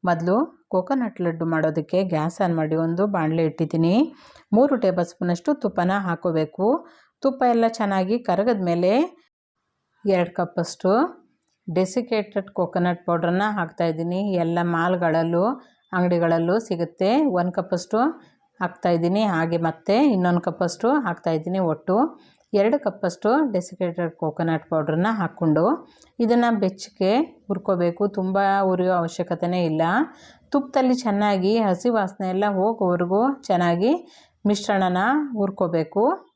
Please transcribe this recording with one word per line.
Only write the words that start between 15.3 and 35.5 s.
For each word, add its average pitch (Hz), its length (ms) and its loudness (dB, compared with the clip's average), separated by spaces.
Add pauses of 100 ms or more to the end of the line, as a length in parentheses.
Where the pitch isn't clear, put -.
ಅಂಗಡಿಗಳಲ್ಲೂ 175 680 2
ಸಿಗುತ್ತೆ. 185 500 -2 (220)
ಒಂದು 180 200 0
ಕಪ್ಪಷ್ಟು 180 460 -4 (600)
ಹಾಕ್ತಾಯಿದ್ದೀನಿ. 180 680 0
ಹಾಗೆ 165 340 0
ಮತ್ತೆ 165 360 0 (160)
ಇನ್ನೊಂದು 180 340 2
ಕಪ್ಪಷ್ಟು 180 420 -2 (120)
ಹಾಕ್ತಾಯಿದ್ದೀನಿ. 175 640 -2
ಒಟ್ಟು 165 320 0 (560)
ಎರಡು 214 260 4
ಕಪ್ಪಷ್ಟು 202 520 -2 (220)
ಡೆಸಿಕೇಟೆಡ್ 175 640 -4
ಕೋಕೋನಟ್ 160 520 -2
ಪೌಡ್ರನ್ನ 160 480 0
ಹಾಕ್ಕೊಂಡು 165 480 0 (540)
ಇದನ್ನು 240 320 2 (100)
ಬೆಚ್ಚಗೆ 190 500 -2 (340)
ಹುರ್ಕೋಬೇಕು. 180 580 -2 (120)
ತುಂಬ 190 220 -2 (320)
ಹುರಿಯೋ 185 260 2
ಅವಶ್ಯಕತೆನೇ 170 720 -2
ಇಲ್ಲ. 156 160 0 (680)
ತುಪ್ಪದಲ್ಲಿ 262 460 2
ಚೆನ್ನಾಗಿ 202 640 0
ಹಸಿ 214 300 0
ವಾಸನೆ 196 380 -2
ಎಲ್ಲ 190 260 0
ಹೋಗೋವರೆಗೂ 185 680 0 (220)
ಚೆನ್ನಾಗಿ 175 480 2 (540)
ಮಿಶ್ರಣನ 196 560 0 (320)
ಹುರ್ಕೋಬೇಕು. 196 720 -2 (320)